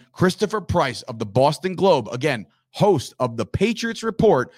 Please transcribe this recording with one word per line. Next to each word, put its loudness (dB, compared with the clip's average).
Christopher -2
Price -2
of -12
the -6
Boston 0
Globe, 2
again, -2
host 0
of -2
the -4
Patriots -4
Report 2